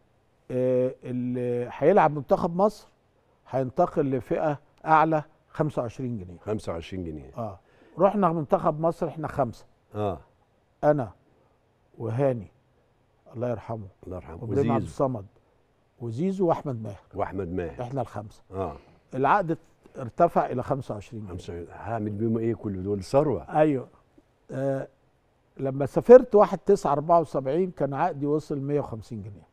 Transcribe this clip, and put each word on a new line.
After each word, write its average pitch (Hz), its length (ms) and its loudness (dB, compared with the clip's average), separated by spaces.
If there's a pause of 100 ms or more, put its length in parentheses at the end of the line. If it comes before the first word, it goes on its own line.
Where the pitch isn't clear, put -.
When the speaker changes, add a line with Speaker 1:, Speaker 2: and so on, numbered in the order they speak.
(520)
Speaker 1:
آه، 127 520 0
اللي 123 680 -4
هيلعب 160 440 4
منتخب 170 400 0
مصر 208 320 0 (640)
هينتقل 135 600 0
لفئة 135 480 -2 (260)
أعلى، 156 380 6 (260)
خمسة 151 320 -2
وعشرين 120 360 -6
جنيه. 90 220 -12
Speaker 2:
خمسة 107 340 -6
وعشرين 87 300 -8
جنيه. 78 340 -10
Speaker 1:
آه. 107 220 -10 (400)
رحنا 190 340 4
منتخب 165 460 0
مصر 165 280 -2
إحنا 147 200 -8
خمسة. - 380 -4 (300)
Speaker 2:
آه. 104 240 -2 (640)
Speaker 1:
أنا 147 280 2 (840)
وهاني، 117 540 -2 (840)
الله 120 140 -4
يرحمه. 113 380 -8 (180)
Speaker 2:
الله 90 120 -10
يرحمه. 85 240 -14
Speaker 1:
وإبراهيم 123 300 0
عبد 113 120 2
Speaker 2:
وزيزو. 139 220 -2
Speaker 1:
الصمد. 117 200 -4 (720)
وزيزو 170 480 -2
وأحمد 127 360 -2
ماهر. 104 180 -12 (140)
Speaker 2:
وأحمد 92 380 -4
ماهر. 90 280 -6
Speaker 1:
إحنا 123 200 -6
الخمسة. 107 500 -10
Speaker 2:
آه. 92 240 -6 (400)
Speaker 1:
العقد 156 420 2 (400)
ارتفع 151 480 2
إلى 123 180 -4
خمسة 135 300 -4
وعشرين 104 300 -12
جنيه. 95 80 -12
Speaker 2:
خمسة 90 220 -10
وعشرين. - 220 -12
هعمل 107 360 -4
بيهم 113 260 0
إيه 113 180 0
كل 95 280 -6
دول؟ 101 200 -2
ثروة. 131 560 2
Speaker 1:
أيوه. 143 280 4 (640)
آه، 135 360 -4 (720)
لما 135 280 -2
سافرت - 500 8
واحد 202 220 6
تسعة 196 340 2
أربعة 156 280 4
وسبعين 156 520 -2
كان 143 220 -4
عقدي 147 320 -2
وصل 151 340 -2
مية 143 200 -2
وخمسين 110 420 -8
جنيه. 95 320 -16